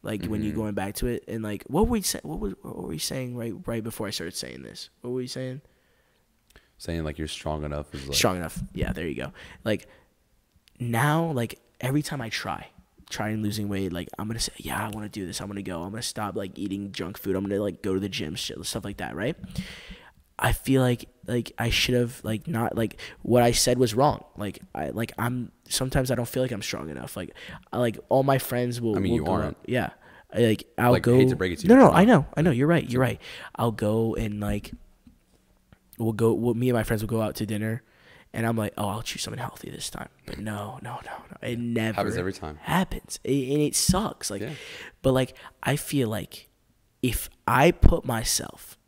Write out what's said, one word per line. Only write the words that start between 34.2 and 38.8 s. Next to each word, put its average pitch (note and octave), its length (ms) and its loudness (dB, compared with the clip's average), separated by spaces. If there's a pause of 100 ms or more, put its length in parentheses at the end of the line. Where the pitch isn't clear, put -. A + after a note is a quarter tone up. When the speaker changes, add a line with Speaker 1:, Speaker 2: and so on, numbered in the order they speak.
Speaker 1:
like, G#2 320 -4 (1300)
we'll A2+ 140 0
go, A2+ 220 4
we'll, A#2 200 2
me B2 140 2
and B2 80 4
my G#2+ 80 2
friends A2 180 0
will A2 60 -4
go A2+ 120 0
out G#2+ 160 -2
to A2 100 -4
dinner. A2 360 -4 (500)
And A#2 140 -2
I'm A#2 100 0
like, G#2+ 200 -2
"Oh, G2+ 120 -2